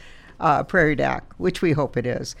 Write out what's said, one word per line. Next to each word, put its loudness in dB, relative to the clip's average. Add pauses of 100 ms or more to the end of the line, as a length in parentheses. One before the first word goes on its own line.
(400)
uh, 2
Prairie 2
Doc, -4
which -2
we 2
hope -2
it -4
is, -6